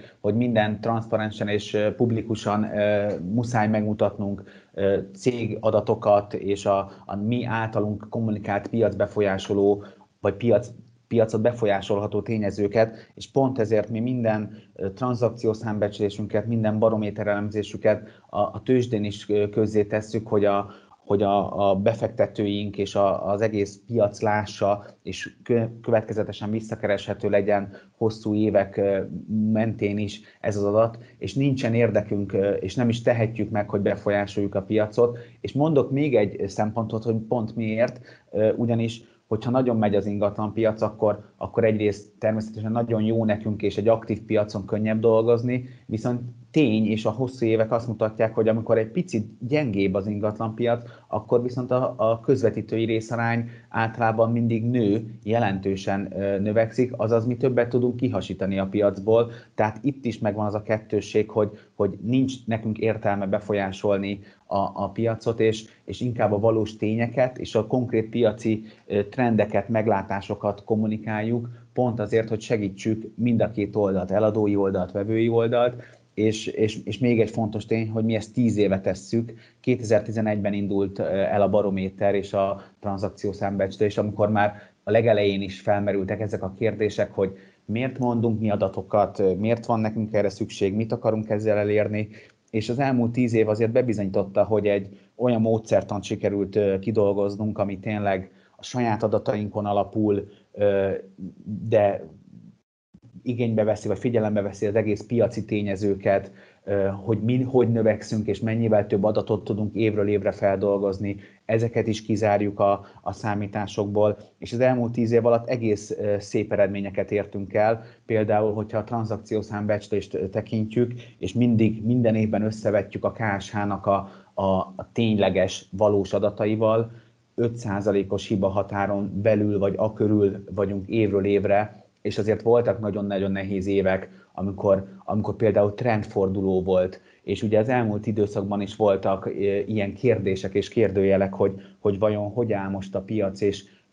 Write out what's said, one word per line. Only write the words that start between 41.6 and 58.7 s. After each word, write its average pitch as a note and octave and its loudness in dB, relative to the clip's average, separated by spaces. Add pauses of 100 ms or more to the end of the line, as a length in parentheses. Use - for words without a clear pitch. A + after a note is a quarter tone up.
egyrészt G#2+ 2 (100)
természetesen A2 -4
nagyon A#2 0
jó A2 2
nekünk, G#2+ -2
és G2+ 0
egy G#2+ 0
aktív A2+ 2
piacon G#2 -2
könnyebb A2 0
dolgozni, A#2 2 (160)
viszont A#2+ -4 (300)
tény, A2 4
és G#2+ 0
a A2+ 2
hosszú A#2+ -2
évek A2 2
azt A#2 0
mutatják, A2 0
hogy A2 2
amikor A2+ 2
egy A2 0
picit A#2+ -4
gyengébb G#2+ 0
az G2 0
ingatlanpiac, A2 -2 (240)
akkor - 0
viszont B2 -4
a, B2+ 0
a A2+ 2
közvetítői A2+ 0
részarány A#2 -2 (200)
általában A2+ 2
mindig A#2 0
nő, A2+ 0
jelentősen, G2 -2
ö, G2 0
növekszik, A2+ 0
azaz A2+ 2
mi B2 -2
többet A#2+ 2
tudunk B2 0
kihasítani G2 -2
a F#2+ -2
piacból. G2+ 2 (240)